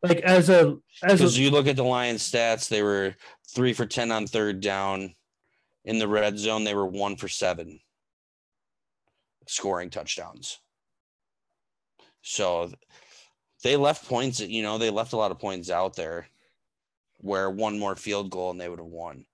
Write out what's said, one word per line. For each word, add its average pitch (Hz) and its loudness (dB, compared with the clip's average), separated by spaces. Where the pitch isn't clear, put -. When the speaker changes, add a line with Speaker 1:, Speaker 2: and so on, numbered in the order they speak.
Speaker 1:
Like, 175 4
as 180 6
a, 165 8
as 180 6
a - 8
Speaker 2:
'Cause 120 6
you 135 4
look 143 4
at 139 2
the 131 2
Lions' 123 0
stats, 117 0
they 107 0
were 98 0
three 123 2
for 113 -2
ten 117 -2
on 107 -2
third 104 -2
down. 98 -4
In 110 -2
the 107 0
red 104 0
zone, 107 -2
they 104 -2
were 101 -2
one 98 -6
for 98 -10
seven 82 -6
scoring 90 -6
touchdowns. - -10
So 87 -4
they 127 2
left 143 0
points, 127 -2
you 110 -6
know, 107 -4
they 113 0
left 110 -4
a 120 -2
lot 104 0
of 92 -8
points 90 -8
out 90 -2
there 85 -10
where 98 -2
one 104 -4
more 101 -4
field 101 -6
goal 92 -6
and 90 -10
they 87 -10
would 87 -12
have 85 -16
won. 82 -16